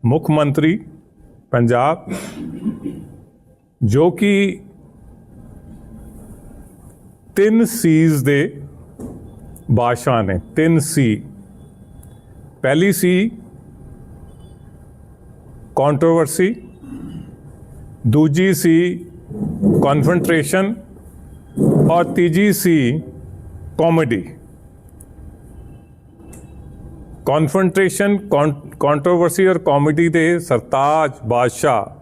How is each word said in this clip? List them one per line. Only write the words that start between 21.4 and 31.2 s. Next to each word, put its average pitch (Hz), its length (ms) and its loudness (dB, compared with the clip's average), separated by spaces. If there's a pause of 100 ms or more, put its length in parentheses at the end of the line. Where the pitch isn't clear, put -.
ਔਰ 170 120 4
ਤੀਜੀ 175 500 2
ਸੀ 151 480 2 (760)
ਕਾਮੇਡੀ। 156 440 2 (3000)
ਕਨਫਰੰਟੇਸ਼ਨ, 185 920 0
ਕੌਨ-, 147 360 0 (260)
ਕੰਟਰੋਵਰਸੀ 170 680 2
ਔਰ 180 100 2
ਕਾਮੇਡੀ 156 520 2
ਦੇ 165 300 2
ਸਰਤਾਜ 143 720 0 (140)